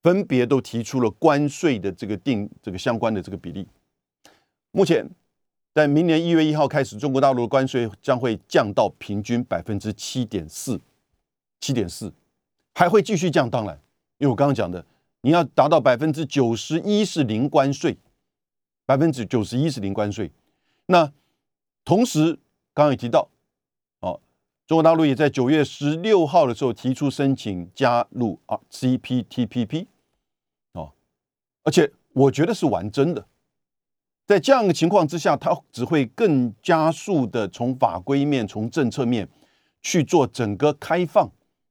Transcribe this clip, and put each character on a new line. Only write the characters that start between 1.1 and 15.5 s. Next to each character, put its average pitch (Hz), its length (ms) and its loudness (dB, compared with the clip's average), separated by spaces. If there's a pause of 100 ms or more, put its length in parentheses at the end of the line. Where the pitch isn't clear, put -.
关 147 380 2
税 139 300 -2
的 95 140 -6
这 104 140 -12
个 101 100 -4
定-， 104 320 -4 (140)
这 101 100 -10
个 95 60 -10
相 117 200 -4
关 113 140 -2
的 101 80 -4
这 90 100 -12
个 95 60 -8
比 85 160 -14
例。 95 140 -12 (1040)
目 190 140 2
前 143 240 2 (640)
在 151 120 4
明 151 200 2
年 160 160 2
一 170 80 -2
月 160 140 4
一 151 100 0
号 147 140 2
开 143 160 -2
始， 107 120 -10
中 135 160 -4
国 131 80 0
大 135 120 6
陆 120 100 0
的 117 60 -2
关 135 180 2
税 120 240 -2 (100)
将 131 180 0
会 117 280 -2
降 117 260 2
到 107 160 2 (100)
平 101 240 -6
均 120 220 -2
百 87 160 -4
分 101 180 -6
之 104 140 -6
七 - 320 -8
点 95 240 -6
四， - 320 -8 (800)
七 - 140 -6
点 110 120 -2
四， 87 260 -12 (600)
还 180 140 2
会 202 140 4
继 214 140 -2
续 165 140 -2
降。 139 200 0
当 110 160 -4
然， 76 120 -12 (380)
因 143 100 -2
为 139 40 4
我 120 40 0
刚 139 140 2
刚 139 60 0
讲 104 160 -2
的， 87 140 -10 (380)
你 127 80 2
要 170 140 4
达 139 240 0